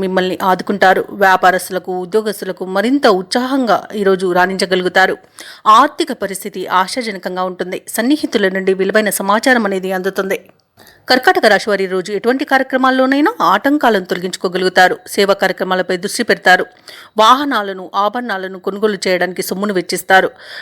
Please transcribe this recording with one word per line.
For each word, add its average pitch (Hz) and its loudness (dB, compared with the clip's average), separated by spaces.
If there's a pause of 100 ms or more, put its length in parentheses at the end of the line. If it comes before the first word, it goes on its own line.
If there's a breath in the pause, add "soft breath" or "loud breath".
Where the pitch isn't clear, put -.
మిమ్మల్ని 185 -2 (120)
ఆదుకుంటారు. 190 2 (220)
వ్యాపారస్తులకు, 185 2 (160)
ఉద్యోగస్తులకు 190 -4 (140)
మరింత 262 2 (160)
ఉత్సాహంగా 247 0 (220)
ఈరోజు 190 2
రాణించగలుగుతారు. 185 0 (640 loud breath)
ఆర్థిక 294 0 (140)
పరిస్థితి 185 -10 (180)
ఆశాజనకంగా 190 -6
ఉంటుంది. 180 -6 (180)
సన్నిహితుల 226 0
నుండి 190 0 (100)
విలువైన 196 0
సమాచారం 220 2
అనేది 190 -4
అందుతుంది. 190 -4 (680 soft breath)
కర్కాటక 262 2
రాశి 196 2
వారి 196 0
రోజు 185 -4
ఎటువంటి 254 -2
కార్యక్రమాల్లోనైనా 262 2 (180)
ఆటంకాలను 233 2
తొలగించుకోగలుగుతారు. 185 0 (180)
సేవా 196 0
కార్యక్రమాలపై 185 -2
దృష్టి 202 -6
పెడతారు. 185 4 (560 loud breath)
వాహనాలను, 220 2 (200)
ఆభరణాలను 208 -6
కొనుగోలు 202 -2
చేయడానికి 180 -2
సొమ్మును 202 -4
వెచ్చిస్తారు. 180 0 (320 loud breath)